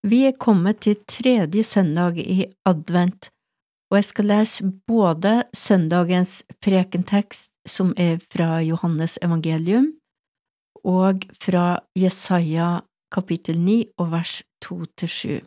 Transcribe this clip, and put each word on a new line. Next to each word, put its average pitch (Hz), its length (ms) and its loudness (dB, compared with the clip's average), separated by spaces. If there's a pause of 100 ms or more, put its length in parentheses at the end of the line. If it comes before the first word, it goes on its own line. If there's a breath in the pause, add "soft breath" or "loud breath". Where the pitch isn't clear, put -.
Vi 233 220 4
er 262 100 2
kommet 202 480 2
til 208 140 2 (100)
tredje 220 560 0
søndag 175 560 0
i 185 240 0 (240)
advent, 175 600 0 (600)
og 196 60 2
jeg 202 120 2
skal 208 200 -2
lese 208 420 0 (160)
både 202 580 2 (100)
søndagens 180 880 0 (180)
prekentekst, 190 920 -2 (120)
som 185 320 -2
er 170 240 0
fra 165 400 -2
Johannes 165 640 -2
evangelium, 170 680 0 (960)
og 190 400 0 (160)
fra 175 380 0 (180)
Jesaja 175 840 0 (320)
kapittel 170 440 -4
ni 190 200 2 (180)
og 170 160 -4
vers 170 300 -6 (180)
to 175 220 -10 (140)
til 170 120 -6
sju. - 380 -6